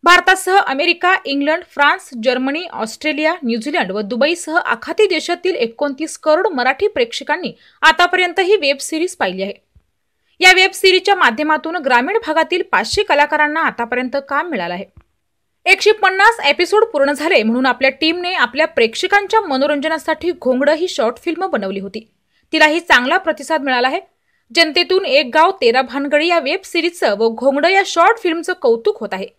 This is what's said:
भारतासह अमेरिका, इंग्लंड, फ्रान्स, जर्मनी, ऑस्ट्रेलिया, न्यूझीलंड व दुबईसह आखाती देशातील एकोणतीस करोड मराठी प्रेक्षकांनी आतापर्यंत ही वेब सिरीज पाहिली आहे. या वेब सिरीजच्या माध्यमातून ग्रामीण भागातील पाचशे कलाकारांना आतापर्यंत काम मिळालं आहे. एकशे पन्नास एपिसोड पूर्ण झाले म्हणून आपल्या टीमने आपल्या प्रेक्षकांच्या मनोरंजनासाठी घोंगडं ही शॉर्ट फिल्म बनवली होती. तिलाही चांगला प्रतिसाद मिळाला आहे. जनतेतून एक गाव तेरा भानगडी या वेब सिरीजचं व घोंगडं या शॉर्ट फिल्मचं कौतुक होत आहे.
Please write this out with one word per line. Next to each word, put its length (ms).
भारतासह 540
अमेरिका, 580
इंग्लंड, 380
फ्रान्स, 460
जर्मनी, 440
ऑस्ट्रेलिया, 760
न्यूझीलंड 480
व 100
दुबईसह 560
आखाती 500
देशातील 480
एकोणतीस 640
करोड 300
मराठी 400
प्रेक्षकांनी 680
आतापर्यंत 580
ही 160
वेब 220
सिरीज 380
पाहिली 280
आहे. 100
या 160
वेब 160
सिरीजच्या 440
माध्यमातून 600
ग्रामीण 420
भागातील 340
पाचशे 420
कलाकारांना 580
आतापर्यंत 560
काम 180
मिळालं 260
आहे. 120
एकशे 260
पन्नास 540
एपिसोड 400
पूर्ण 260
झाले 320
म्हणून 220
आपल्या 240
टीमने 440
आपल्या 340
प्रेक्षकांच्या 760
मनोरंजनासाठी 880
घोंगडं 420
ही 140
शॉर्ट 300
फिल्म 300
बनवली 320
होती. 320
तिलाही 280
चांगला 380
प्रतिसाद 440
मिळाला 260
आहे. 120
जनतेतून 500
एक 280
गाव 180
तेरा 300
भानगडी 460
या 120
वेब 240
सिरीजचं 540
व 120
घोंगडं 400
या 160
शॉर्ट 320
फिल्मचं 360
कौतुक 460
होत 120
आहे. 160